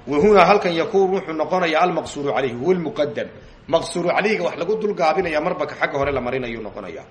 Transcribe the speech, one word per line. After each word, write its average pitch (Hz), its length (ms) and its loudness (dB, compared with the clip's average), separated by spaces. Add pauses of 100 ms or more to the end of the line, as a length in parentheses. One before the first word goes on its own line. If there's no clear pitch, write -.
Wa 147 120 -2
hunaa 190 260 8
halkan 190 300 4
yakuun 185 360 2
wuxuu 185 220 -4
noqonayaa 160 480 0
almaqsuuru 147 540 -2
calayhi, 123 200 -2
huwa 139 200 0
almuqaddam. 143 540 -4 (380)
Maqsuuru 165 420 -2
calayhiga 180 360 0
wax 156 140 -4
lagu 175 180 -2
dul 202 180 -2
gaabinaya 165 460 0
marba 165 260 -2
ka 135 80 -8
xagga - 240 -4
hore 139 140 -2
la 135 80 -2
marinayuu 120 420 -4
noqonayaa. 92 480 -12